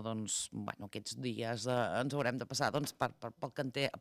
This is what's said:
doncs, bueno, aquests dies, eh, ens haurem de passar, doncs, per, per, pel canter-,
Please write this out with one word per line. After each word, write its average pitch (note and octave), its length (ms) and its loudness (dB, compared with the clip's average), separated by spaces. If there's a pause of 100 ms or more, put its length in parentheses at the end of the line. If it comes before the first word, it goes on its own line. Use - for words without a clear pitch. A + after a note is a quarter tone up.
doncs, A2 480 -2
bueno, G#2 380 -6
aquests G#2 340 -6
dies, A2+ 480 0
eh, B2 60 6 (240)
ens C#3 160 2
haurem B2 240 2
de A#2 80 -6
passar, B2+ 260 2
doncs, D3 160 0
per, - 240 0
per, - 160 -8
pel - 240 -6
canter-, C3+ 320 2 (140)